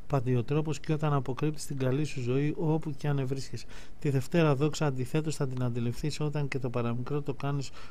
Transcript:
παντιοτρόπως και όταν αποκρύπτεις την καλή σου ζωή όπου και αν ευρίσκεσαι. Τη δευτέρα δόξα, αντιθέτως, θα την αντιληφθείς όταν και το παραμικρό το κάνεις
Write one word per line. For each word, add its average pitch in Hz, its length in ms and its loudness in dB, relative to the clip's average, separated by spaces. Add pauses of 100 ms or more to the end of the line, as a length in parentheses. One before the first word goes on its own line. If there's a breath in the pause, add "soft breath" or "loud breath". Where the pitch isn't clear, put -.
παντιοτρόπως 139 720 2
και - 140 0
όταν 151 200 2
αποκρύπτεις 143 520 0
την 139 120 -4
καλή 131 260 2
σου 139 180 -2
ζωή 135 360 2
όπου 160 400 0
και 151 100 -2
αν 143 120 2
ευρίσκεσαι. 131 460 -4 (340 loud breath)
Τη 151 100 0
δευτέρα 147 460 4
δόξα, 151 300 0
αντιθέτως, 143 500 0
θα 143 120 0
την 127 160 -2
αντιληφθείς 120 560 0
όταν 147 280 0
και 135 120 -2
το 127 100 -2
παραμικρό 123 520 0
το 143 120 -2
κάνεις 139 360 -2 (220 loud breath)